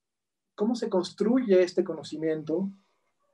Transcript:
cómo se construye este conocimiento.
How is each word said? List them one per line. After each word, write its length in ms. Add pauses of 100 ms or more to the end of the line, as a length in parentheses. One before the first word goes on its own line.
(540)
cómo 220
se 120
construye 760
este 200
conocimiento. 840 (640)